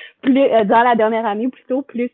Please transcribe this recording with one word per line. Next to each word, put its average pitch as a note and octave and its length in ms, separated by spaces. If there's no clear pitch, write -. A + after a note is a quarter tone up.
plus, C4 180
euh, A3+ 260
dans A3+ 180
la B3 120
dernière A3+ 300
année A3 240
plutôt, B3+ 320
plus B3 340